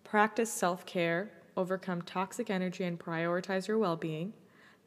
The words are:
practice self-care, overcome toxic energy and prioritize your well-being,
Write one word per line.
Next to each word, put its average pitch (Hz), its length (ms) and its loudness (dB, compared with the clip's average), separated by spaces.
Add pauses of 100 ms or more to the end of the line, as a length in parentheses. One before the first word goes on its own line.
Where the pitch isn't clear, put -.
practice 220 440 4
self-care, 180 840 0 (240)
overcome 185 440 -2
toxic 190 480 -4
energy 185 360 -2
and 170 120 -2
prioritize 180 680 -2
your 220 100 2
well-being, 170 540 0 (560)